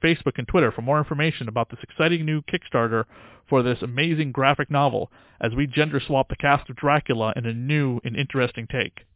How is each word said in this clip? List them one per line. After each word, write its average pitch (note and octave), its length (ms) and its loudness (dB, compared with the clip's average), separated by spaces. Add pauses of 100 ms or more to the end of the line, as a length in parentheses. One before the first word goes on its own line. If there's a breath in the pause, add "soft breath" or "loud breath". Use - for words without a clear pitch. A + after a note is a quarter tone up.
Facebook D#3+ 340 0
and B2 100 -6
Twitter C#3+ 260 4
for - 80 -8
more C#3 160 2
information D3 500 -2
about A#2 220 -2
this - 140 -14
exciting E3 420 0
new D#3 160 -2
Kickstarter A#2 640 -2 (440 loud breath)
for C3 140 4
this B2 180 0
amazing D3+ 500 0
graphic C#3 380 2
novel C3+ 400 0 (300 soft breath)
as A2+ 160 -2
we C#3+ 120 0
gender D3 380 0
swap C3+ 240 0
the - 60 -6
cast C#3+ 340 2
of B2+ 60 -12
Dracula C3+ 600 0
in A#2 100 -4
a A2+ 80 -2
new C3 500 0
and A2+ 120 -6
interesting B2+ 520 -2
take. B2 380 -6 (100)